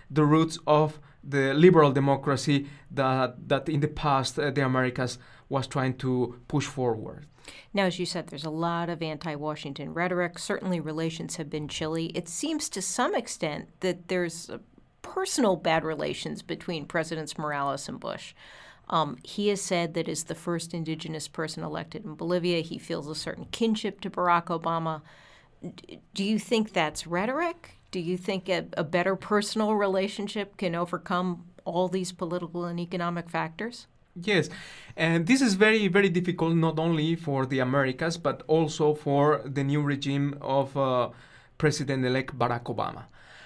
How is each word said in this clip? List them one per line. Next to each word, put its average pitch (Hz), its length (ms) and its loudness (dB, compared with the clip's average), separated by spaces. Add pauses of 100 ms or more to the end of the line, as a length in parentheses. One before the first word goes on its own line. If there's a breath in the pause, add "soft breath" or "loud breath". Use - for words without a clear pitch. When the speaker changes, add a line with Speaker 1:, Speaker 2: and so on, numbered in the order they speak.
(100)
Speaker 1:
the 151 140 4
roots 160 420 4
of 151 320 4 (240 soft breath)
the 135 300 2
liberal 156 400 10
democracy 139 720 2 (240 loud breath)
that, 131 580 0
that 135 200 0
in 147 120 0
the 147 80 2
past, 135 500 0
uh, 147 120 0
the 135 140 2
Americas 127 540 0 (320 soft breath)
was 135 160 0
trying 131 320 0
to 123 400 0 (100)
push 143 180 0
forward. 113 600 -4 (460 loud breath)
Speaker 2:
Now, 202 120 2
as 180 140 0
you 175 80 -4
said, 170 200 -6
there's 147 180 -10
a 156 60 -6
lot 170 380 -2
of 170 140 -6
anti-Washington 151 920 -6
rhetoric. 175 440 -2
Certainly, 185 420 -2
relations 160 560 -4
have 156 120 -8
been 151 200 -6
chilly. 160 380 -4
It - 220 -8
seems 294 420 -4
to 190 120 -6
some 285 320 -2
extent 170 540 -6 (120)
that 180 280 -2
there's 175 400 -4
a - 120 -12 (420)
personal 262 540 2
bad 160 280 2
relations 156 580 -6
between 160 420 -8
Presidents 160 540 -6
Morales 143 500 -4
and 147 120 -10
Bush. - 340 -10 (540 loud breath)
Um, 156 340 0
he 208 260 -2
has 196 120 2
said 170 340 -2
that 165 140 -2
as 165 160 -6
the 165 100 -10
first 165 400 -4
indigenous 160 540 -6
person 160 340 -6
elected 165 420 -8
in 156 100 -10
Bolivia, 170 460 0
he 165 160 -8
feels 156 320 -8
a 156 60 -8
certain - 380 -8
kinship 214 480 0
to 190 100 -6
Barack 175 360 2
Obama. 165 540 -2 (640 soft breath)
D-, - 380 -16 (120)
do 196 120 -4
you 208 140 2
think 220 340 0
that's 160 340 -2
rhetoric? 262 720 -2 (160)
Do 185 80 -4
you 175 160 -2
think 185 320 -4
a, 170 180 0 (100)
a 170 80 0
better 180 320 2
personal 208 580 0
relationship 202 840 0
can 175 180 -2
overcome 175 680 -2 (200)
all 180 240 0
these 185 220 -2
political 175 540 -6
and 175 160 -4
economic 170 500 -4
factors? 165 560 -6 (340)
Speaker 1:
Yes, 214 300 2 (460 loud breath)
and 165 300 2
this 262 140 6
is 233 140 6
very, 214 320 6
very 196 220 6
difficult, 165 480 2
not 160 240 2
only 165 340 2
for 139 320 0
the 131 140 0
Americas, 135 580 0
but 131 300 -2
also 156 460 4
for 143 500 4
the 139 180 -2
new 143 200 2
regime 143 580 0
of, 135 360 0
uh, 127 340 2 (480 soft breath)
President-elect 131 760 0
Barack 120 280 -2
Obama. 107 400 -6 (420 soft breath)